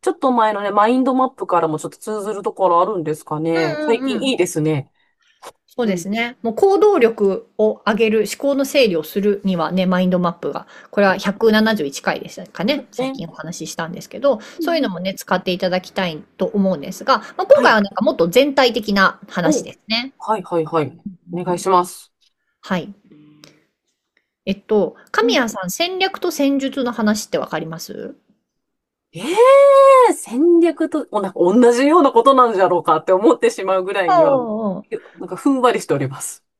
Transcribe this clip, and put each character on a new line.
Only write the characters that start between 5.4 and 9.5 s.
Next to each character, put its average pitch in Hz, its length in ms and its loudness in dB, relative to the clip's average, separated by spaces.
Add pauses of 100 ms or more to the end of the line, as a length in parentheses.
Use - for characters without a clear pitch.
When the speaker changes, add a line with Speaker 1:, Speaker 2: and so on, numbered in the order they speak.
Speaker 2:
そ - 160 -8
う 233 60 0
で 190 80 -2
す 170 120 -10
ね。 233 360 -6
Speaker 1:
う - 20 -2
ん。 208 40 -2
Speaker 2:
も - 20 -10
う - 20 -10
行 392 240 2
動 415 220 4
力 214 480 0 (100)
を 214 260 0
上 220 100 0
げ 220 160 0
る、 220 100 0
思 202 80 -2 (100)
考 277 160 -2
の 277 100 -2
整 269 220 2
理 180 100 0
を 160 60 -2
す - 180 -6
る 202 220 0
に 190 140 -2